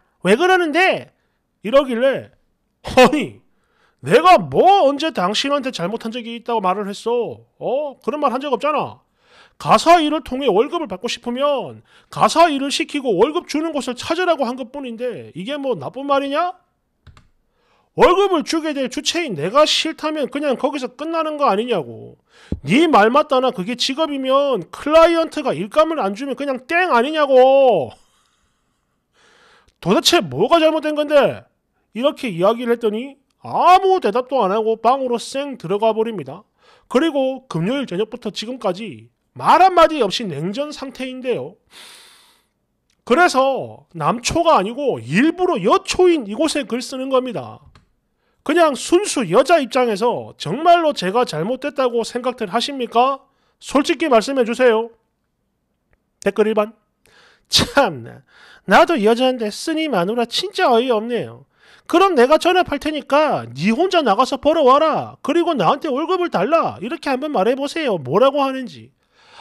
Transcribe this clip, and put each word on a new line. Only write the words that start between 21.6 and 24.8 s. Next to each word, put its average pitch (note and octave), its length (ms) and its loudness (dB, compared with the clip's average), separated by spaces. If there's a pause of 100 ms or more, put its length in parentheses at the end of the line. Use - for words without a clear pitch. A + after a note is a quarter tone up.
네 A#3 260 2
말 A3 220 6
맞다나 C4 420 2
그게 A3+ 260 -8
직업이면 C4+ 920 -2
클라이언트가 D#4+ 840 2